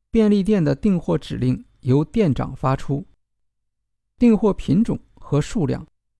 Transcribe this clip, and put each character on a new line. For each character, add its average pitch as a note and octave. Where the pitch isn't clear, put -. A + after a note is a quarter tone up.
便 A3
利 G3+
店 G3
的 C#3+
订 F#3
货 D#3+
指 -
令 B2+
由 C#3
店 F3+
长 B2+
发 C3+
出， C#3+
订 A#3
货 G3+
品 F#3
种 -
和 -
数 -
量 -